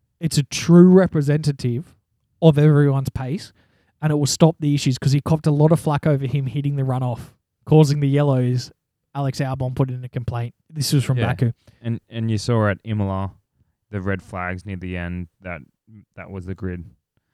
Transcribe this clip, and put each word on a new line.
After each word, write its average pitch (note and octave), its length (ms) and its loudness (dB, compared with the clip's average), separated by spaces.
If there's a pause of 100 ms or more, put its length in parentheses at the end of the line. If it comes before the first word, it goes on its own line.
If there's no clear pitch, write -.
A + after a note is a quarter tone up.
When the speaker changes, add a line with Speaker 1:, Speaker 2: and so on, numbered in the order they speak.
(200)
Speaker 1:
It's D#3+ 180 -2
a C#3+ 60 2
true F3 480 6
representative D3 1040 0 (460)
of D#3 180 6
everyone's C#3+ 500 2
pace, C3 440 -10 (480)
and D3+ 100 0
it D3+ 40 0
will D3 100 0
stop D#3+ 340 2
the D3 160 0
issues," C3+ 220 0
'cause C3+ 160 0
he C#3+ 80 2
copped D#3 260 -2
a D3+ 40 4
lot D3+ 200 4
of D#3+ 80 4
flack D3 260 -4
over C#3 220 0
him C3+ 200 -4
hitting C#3+ 280 -4
the C#3 80 -2
runoff, B2+ 500 -6 (320)
causing D3 360 4
the C#3 80 0
yellows. C3 640 0 (440)
Alex C#3 240 -4
Albon C3 360 -4
put C3 160 -2
in B2 120 -10
a B2 60 -16
complaint. A#2+ 440 -8 (160)
This D#3 220 -6
was C#3 120 2
from B2+ 160 -2
Speaker 2:
Yeah. A2+ 80 -2
Speaker 1:
Baku. A#2+ 240 -2 (300)
Speaker 2:
And, A#2 280 -6
and A2+ 220 -6
you G#2 80 0
saw A2 280 0
at F#2+ 160 -2
Imola, G2 480 -4 (600)
the G#2 100 -6
red F#2+ 220 -6
flags F2+ 420 -10
near G2+ 100 -10
the F2+ 220 -10
end, F2 300 -8 (140)
that, F2 200 -12 (540)
that F#2 160 -18
was F#2 160 -12
the F#2+ 80 -10
grid. F2+ 280 -8 (500)